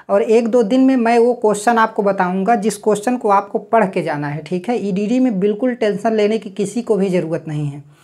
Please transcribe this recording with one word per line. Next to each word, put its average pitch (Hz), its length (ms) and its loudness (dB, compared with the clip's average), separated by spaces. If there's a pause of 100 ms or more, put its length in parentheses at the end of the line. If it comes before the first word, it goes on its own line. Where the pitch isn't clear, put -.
और 202 140 2
एक 226 260 2
दो 240 160 2
दिन 254 160 2
में 262 160 4
मैं 233 220 2
वो 240 180 4
क्वेश्चन 214 420 2
आपको 220 240 0
बताऊंगा 190 540 0
जिस 208 220 -2
क्वेश्चन 214 380 -2
को 226 140 -4
आपको 202 300 0
पढ़ 220 260 2
के 190 160 -4
जाना 147 260 -4
है, 151 140 -8
ठीक 180 260 -6
है। 240 120 -2
ईडीडी 208 400 -2
में 240 200 0
बिल्कुल 208 340 0
टेंशन 220 400 -2
लेने 214 240 2
की 202 140 -10
किसी 208 300 -4
को 226 140 0
भी 196 140 0
ज़रूरत 165 380 -2
नहीं 151 180 -4
है। 143 160 -10 (220)